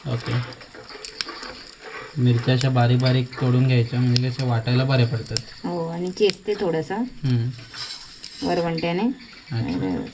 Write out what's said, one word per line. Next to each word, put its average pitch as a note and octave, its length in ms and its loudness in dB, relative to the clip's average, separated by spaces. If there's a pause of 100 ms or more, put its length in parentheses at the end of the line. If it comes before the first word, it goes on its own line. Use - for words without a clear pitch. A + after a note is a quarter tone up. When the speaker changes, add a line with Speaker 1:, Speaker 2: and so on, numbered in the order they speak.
Speaker 1:
ओके. A#2+ 260 -2 (1800)
मिरच्या B2 380 2
अशा C3 140 2
बारीक B2 300 4
बारीक B2+ 420 2
तोडून B2+ 260 4
घ्यायच्या, B2 340 4
म्हणजे B2 300 4
कशा C3 140 -4
वाटायला B2 400 2
बऱ्या C3 220 4
पडतात. A2+ 300 -4 (280)
Speaker 2:
हो, F3 240 -2
आणि F3 220 -4
चेचते G#3 440 0
थोडंसं E3 400 -2
Speaker 1:
हम्म. C3 540 0 (1000)
Speaker 2:
वरवंट्याने. E3+ 540 0
Speaker 1:
अच्छा. - 540 -4
Speaker 2:
म्हणजे F#2 580 -2